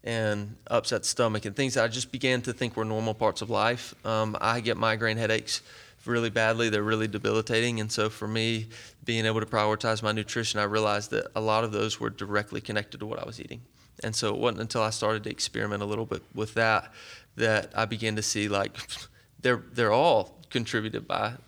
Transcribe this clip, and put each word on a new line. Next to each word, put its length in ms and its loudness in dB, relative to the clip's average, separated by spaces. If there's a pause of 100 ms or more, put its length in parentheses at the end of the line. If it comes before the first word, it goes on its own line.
and 520 0 (100)
upset 380 0
stomach 400 2
and 100 -6
things 200 0
that 100 4
I 40 2
just 220 -4
began 320 0
to 100 -4
think 240 -4
were 80 0
normal 300 0
parts 280 0
of 80 -6
life. 440 0 (100)
Um, 360 0
I 200 2
get 160 0
migraine 400 2
headaches 460 -2 (420)
really 260 0
badly. 380 2
They're 140 2
really 260 2
debilitating. 720 0
And 100 -4
so 200 0
for 160 -10
me, 420 -2 (360)
being 220 2
able 140 2
to 60 -4
prioritize 560 2
my 100 2
nutrition, 460 -2
I 60 4
realized 480 0
that 140 0 (100)
a 40 0
lot 240 2
of 80 -4
those 280 -2
were 100 -2
directly 500 -4
connected 400 -6
to 60 -8
what 140 -8
I 40 -8
was 160 -12
eating. 220 -12 (400)
And 120 -4
so 200 0
it 60 -2
wasn't 220 0
until 200 -2
I 80 2
started 340 0
to 60 -6
experiment 520 -4
a 40 -4
little 200 -4
bit 160 -6 (120)
with 200 -6
that, 380 2 (440)
that 400 2
I 80 2
began 320 -2
to 60 -2
see, 260 0
like, 280 0 (320)
<laughs> 320 -20
they're, 220 4 (100)
they're 200 4
all 460 4 (120)
contributed 560 -2
by 280 -2 (140)